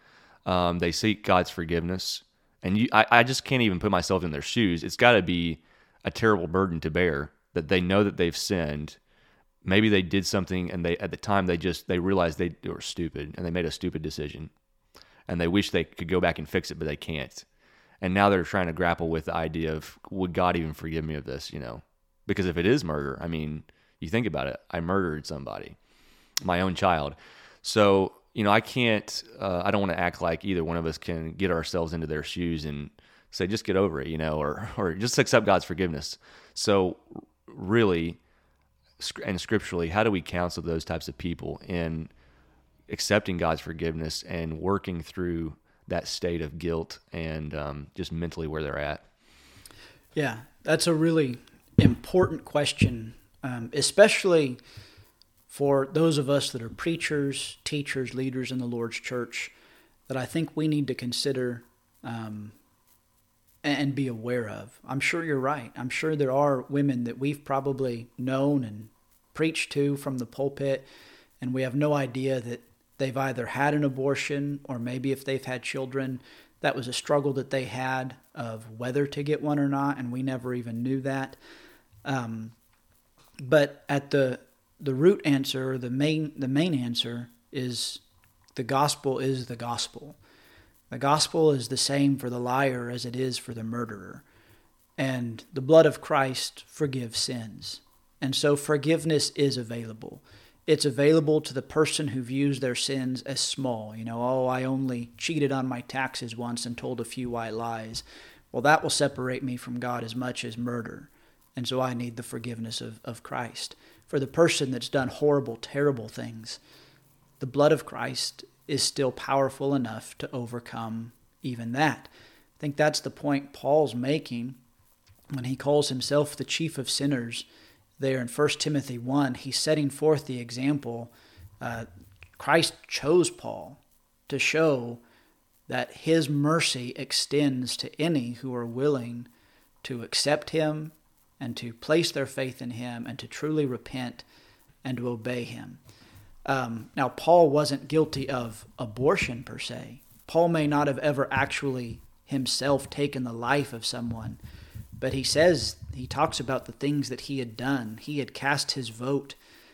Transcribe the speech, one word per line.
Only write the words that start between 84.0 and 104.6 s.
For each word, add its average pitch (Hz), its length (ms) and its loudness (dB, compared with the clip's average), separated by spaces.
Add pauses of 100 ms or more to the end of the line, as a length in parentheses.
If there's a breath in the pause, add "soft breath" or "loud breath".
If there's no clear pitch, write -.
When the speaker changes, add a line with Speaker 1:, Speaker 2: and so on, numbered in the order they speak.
Speaker 2:
the, 131 280 2 (400)
the 135 160 -2
root 170 300 6
answer, 135 540 0
the 123 100 -6
main, 151 480 0
the 135 120 -4
main 156 260 2
answer 120 560 -4 (200)
is 123 500 -6 (540)
the 139 80 -4
gospel 135 560 0
is 131 280 -2
the 123 100 -10
gospel. 120 600 -8 (720 soft breath)
The 127 80 -8
gospel 151 540 4
is 123 160 -2
the 131 100 -4
same 139 400 4
for 131 100 -6
the 123 120 -4
liar 123 500 0
as 123 160 -6
it 120 100 -6
is 127 220 -2
for - 160 -10
the 113 100 -8
murderer. 110 580 -8 (760 soft breath)
And 123 440 -4 (100)
the 131 100 -4
blood 156 240 10
of - 160 2
Christ 135 640 0
forgives 131 520 -4
sins. 110 640 -6 (400)
And 135 140 0
so 147 200 6
forgiveness 151 760 2
is 139 260 2
available. 113 640 -10 (460 soft breath)
It's - 180 4
available 151 560 6
to 151 140 -10
the 131 80 -4
person 156 460 0
who 127 140 -4
views 135 380 0
their 123 140 0
sins 127 480 -2
as 139 180 -6
small. 110 560 -4
You 113 80 -10
know, 117 180 -4
"Oh, 127 240 2
I 127 160 0